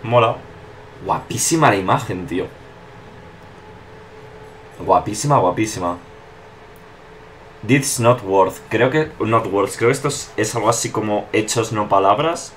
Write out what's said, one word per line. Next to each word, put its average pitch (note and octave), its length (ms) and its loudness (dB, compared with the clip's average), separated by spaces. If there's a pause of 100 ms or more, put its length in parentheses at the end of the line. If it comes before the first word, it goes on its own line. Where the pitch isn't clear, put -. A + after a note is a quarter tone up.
Mola. A#2 340 4 (680)
Guapísima C#3+ 640 0
la G#2+ 60 4
imagen, F#2+ 520 -2
tío. F2 200 -4 (2250)
Guapísima, C3+ 580 0
guapísima. G#2+ 600 -2 (1600)
Deeds C3 380 0
not A#2 240 4
worth. F#2+ 340 2 (120)
Creo A2+ 220 2
que, D#3 280 0
not A2+ 280 0
worth. G2 280 -2
Creo D#3 140 2
que - 40 2
esto D3 160 -2
es, - 280 -8
es A#2 180 -2
algo A2 140 0
así A2+ 220 -2
como G#2+ 420 -2
hechos, G#2+ 380 0
no G#2 160 -2
palabras. G#2 680 2